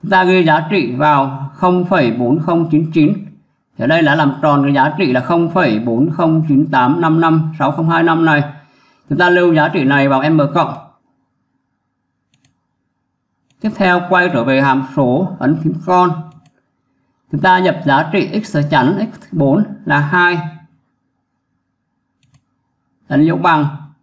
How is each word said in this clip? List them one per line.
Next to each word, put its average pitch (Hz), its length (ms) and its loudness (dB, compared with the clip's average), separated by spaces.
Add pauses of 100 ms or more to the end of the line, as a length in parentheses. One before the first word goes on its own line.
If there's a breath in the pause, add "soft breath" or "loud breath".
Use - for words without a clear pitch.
Chúng 175 80 -6
ta 185 140 4
ghi 180 200 2
giá 160 260 2
trị 135 240 -2
vào 139 600 -2
không 180 300 0
phẩy 156 280 0
bốn 123 280 0
không 165 300 -2
chín 156 240 0
chín. 151 200 2 (640)
Ở 117 80 -4
đây 160 160 2
đã 147 120 2
làm 143 280 0
tròn 143 200 2
cái 139 120 0
giá 143 240 0
trị 165 140 0
là 127 80 0
không 170 300 0
phẩy 143 280 0
bốn 120 320 0
không 160 380 0
chín 143 220 2
tám 135 300 0
năm 160 200 2
năm 160 380 0
sáu - 140 -2
không 160 180 -2
hai 165 120 0
năm 165 220 2
này. 147 180 2 (680 soft breath)
Chúng 143 100 -4
ta 180 120 2
lưu 175 240 4
giá 151 140 2
trị 156 160 -2
này 139 240 2
vào 135 220 0
M 156 100 4 (140)
cộng. 165 200 -2 (2750)
Tiếp 214 160 -4
theo 180 320 0
quay 180 240 0
trở 120 120 -2
về 135 180 0
hàm 135 240 0 (100)
số, 143 420 0
ấn 151 240 0
phím - 120 -2 (120)
con. 180 440 0 (1000)
Chúng 143 80 -4
ta 208 180 4
nhập 180 260 0
giá 143 280 0
trị 208 320 -2
x - 120 -6 (140)
chắn 165 420 0
x - 200 -20
bốn 156 320 2 (200)
là 147 140 0
hai. 175 400 0 (2750)
Ấn 143 160 2
dấu 165 120 0
bằng. 156 300 2 (360)